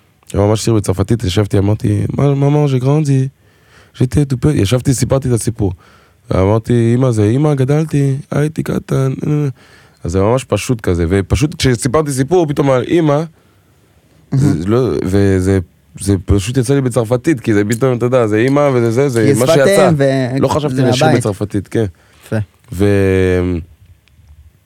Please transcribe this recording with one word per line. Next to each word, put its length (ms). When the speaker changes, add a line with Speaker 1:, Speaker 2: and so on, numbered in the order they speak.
Speaker 1:
היה 80
ממש 240
שיר 80
בצרפתית, 500
ישבתי, 340
אמרתי, 480
"מה, 180
ממו, 340
ז'ה 80
גרנדי, 500
ז'טה 260
טופה", 260
ישבתי, 420
סיפרתי 340
את 60
הסיפור. 400
ואמרתי, 640
"אמא, 160
זה 120
אמא, 300
גדלתי, 600
הייתי 320
קטן", 500
אז 80
זה 100
ממש 220
פשוט 380
כזה, 280
ופשוט 460
כשסיפרתי 560
סיפור, 360
פתאום 220
אמר, 140
"אמא", 380
Speaker 2:
מהמם. 300
Speaker 1:
זה 60
לא, 220
וזה, 560
זה 160
פשוט 320
יצא 160
לי 80
בצרפתית, 580
כי 140
זה 160
פתאום, 280
אתה 80
יודע, 220
זה 100
אמא 360
וזה 180
זה, 180
זה 240
Speaker 2:
כי 60
Speaker 1:
מה 80
Speaker 2:
שפת 80
Speaker 1:
שיצא. 340
Speaker 2:
אם 80
ו-, 440
Speaker 1:
לא 60
חשבתי 280
Speaker 2:
זה 80
Speaker 1:
לשיר 240
Speaker 2:
מהבית. 140
Speaker 1:
בצרפתית, 460
כן. 180
Speaker 2:
יפה. 100
Speaker 1:
ו-, 840